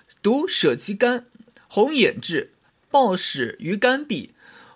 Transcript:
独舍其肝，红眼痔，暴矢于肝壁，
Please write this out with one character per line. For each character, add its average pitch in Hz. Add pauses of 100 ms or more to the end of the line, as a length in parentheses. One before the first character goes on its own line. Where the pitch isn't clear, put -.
(220)
独 269
舍 143
其 -
肝， 240 (400)
红 262
眼 196
痔， 165 (420)
暴 233
矢 -
于 175
肝 262
壁， 151 (460)